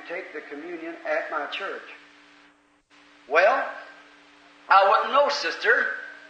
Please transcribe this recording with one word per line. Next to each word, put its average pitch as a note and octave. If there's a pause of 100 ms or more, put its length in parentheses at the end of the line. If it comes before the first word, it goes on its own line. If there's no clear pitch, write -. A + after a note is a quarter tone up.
take F3
the D3+
communion E3 (140)
at D#3
my -
church? F3+ (1500)
Well, - (1040)
I G3
wouldn't G#3+
know, C#4
sister, - (440)